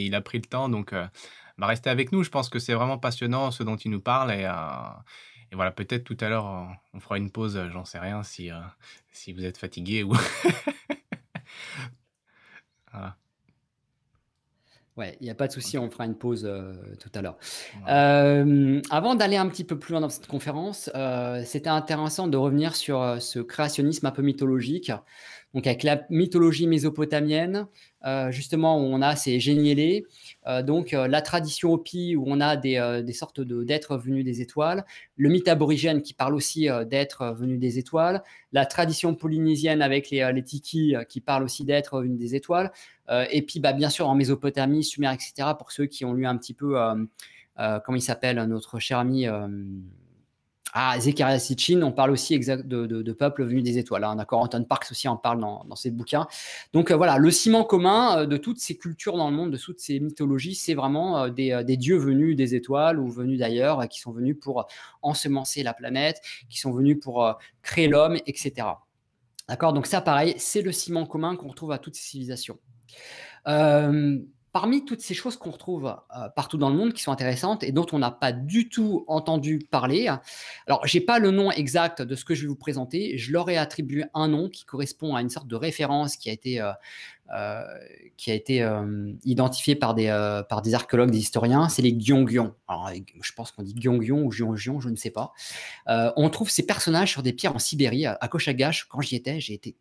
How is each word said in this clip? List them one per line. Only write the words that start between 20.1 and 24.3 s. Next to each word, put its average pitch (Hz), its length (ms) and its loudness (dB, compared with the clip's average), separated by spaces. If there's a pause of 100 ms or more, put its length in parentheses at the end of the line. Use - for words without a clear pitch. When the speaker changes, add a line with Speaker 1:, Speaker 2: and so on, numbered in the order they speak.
Speaker 2:
conférence, 156 680 -6
euh, 123 500 -4
c'était 147 240 -4
intéressant 156 600 -2
de 139 80 2
revenir 143 400 2
sur, 135 240 -2
euh, 120 180 0
ce 120 200 -6
créationnisme 147 680 -2
un 135 60 0
peu 135 100 -4
mythologique. 135 720 0 (600)